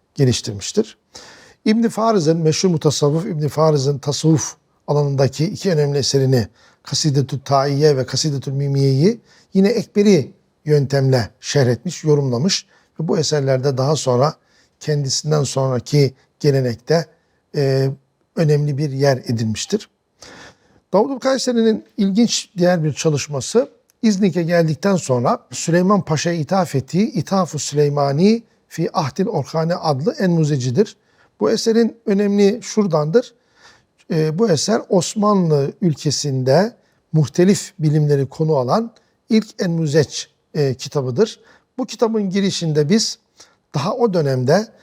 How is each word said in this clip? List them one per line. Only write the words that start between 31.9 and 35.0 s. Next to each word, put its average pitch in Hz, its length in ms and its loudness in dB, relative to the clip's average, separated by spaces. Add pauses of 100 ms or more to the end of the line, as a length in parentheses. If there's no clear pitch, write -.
önemli 202 580 2
şuradandır. 165 720 0 (760)
E, 156 280 0
bu 226 100 2
eser 185 400 0
Osmanlı 175 840 2 (100)